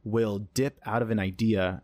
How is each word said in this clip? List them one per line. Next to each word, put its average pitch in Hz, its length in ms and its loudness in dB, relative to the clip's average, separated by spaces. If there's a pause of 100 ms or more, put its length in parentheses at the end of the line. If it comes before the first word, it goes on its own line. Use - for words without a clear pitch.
will 107 360 0 (140)
dip 139 320 -2
out 113 160 0
of 113 100 -2
an 107 80 2
idea 95 640 0